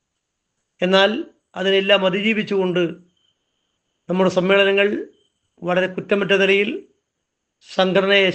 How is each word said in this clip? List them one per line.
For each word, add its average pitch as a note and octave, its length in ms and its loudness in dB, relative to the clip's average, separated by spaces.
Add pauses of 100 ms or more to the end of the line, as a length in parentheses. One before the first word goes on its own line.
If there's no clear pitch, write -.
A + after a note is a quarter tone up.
(800)
എന്നാൽ F#3+ 300 4 (480)
അതിനെല്ലാം G3 480 2
അതിജീവിച്ചുകൊണ്ട് F#3+ 760 -2 (1300)
നമ്മുടെ F#3 280 0
സമ്മേളനങ്ങൾ G3 520 2 (760)
വളരെ F3+ 320 -2
കുറ്റമറ്റ G3+ 380 -2 (100)
നിലയിൽ G3 280 0 (1000)
സംഘടനയെ F#3+ 680 2